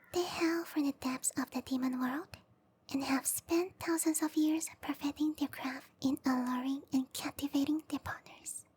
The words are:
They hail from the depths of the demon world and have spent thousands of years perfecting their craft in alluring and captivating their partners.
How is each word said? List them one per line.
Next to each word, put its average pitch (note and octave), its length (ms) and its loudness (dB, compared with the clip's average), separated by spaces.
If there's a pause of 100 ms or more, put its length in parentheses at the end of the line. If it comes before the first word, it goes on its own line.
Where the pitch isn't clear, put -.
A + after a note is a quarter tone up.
(120)
They F4 100 0
hail E4+ 420 0
from D4+ 200 0
the C#4 80 2
depths - 440 -4
of C4 140 -2
the B3+ 120 -4
demon B3+ 380 0
world C4 360 -4 (560)
and C#4 120 0
have C4+ 220 0
spent - 520 0
thousands E4 440 2
of D#4 140 0
years D#4 320 4 (120)
perfecting D4 540 0
their C#4 140 0
craft C4 380 -6 (160)
in C#4 220 2
alluring B3+ 580 2 (100)
and C4 200 2
captivating C#4+ 760 0
their C#4+ 120 -4
partners. - 640 -12 (120)